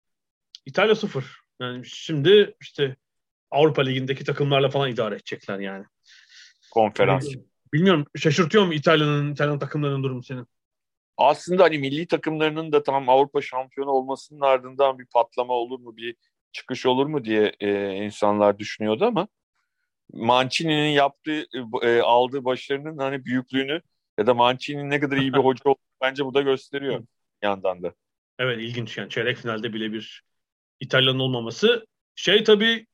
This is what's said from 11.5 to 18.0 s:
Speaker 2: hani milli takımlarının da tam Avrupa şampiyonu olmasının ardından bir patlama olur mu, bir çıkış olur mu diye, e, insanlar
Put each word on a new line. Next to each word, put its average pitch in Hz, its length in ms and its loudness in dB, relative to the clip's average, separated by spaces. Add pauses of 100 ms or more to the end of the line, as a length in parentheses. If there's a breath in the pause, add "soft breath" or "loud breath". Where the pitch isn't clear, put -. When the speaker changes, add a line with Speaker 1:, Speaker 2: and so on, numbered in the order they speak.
Speaker 2:
hani 160 160 4
milli 143 280 -4
takımlarının 156 640 -2
da 147 120 4
tam 135 260 -2
Avrupa 139 320 4
şampiyonu 131 500 -6
olmasının 135 500 -4
ardından 131 580 2
bir 127 60 -20
patlama 123 480 0
olur 123 260 -4
mu, 117 180 -20
bir 117 180 -10 (360)
çıkış - 340 -8
olur 127 200 2
mu 147 200 -4
diye, 107 340 2
e, 101 340 -2
insanlar 104 640 2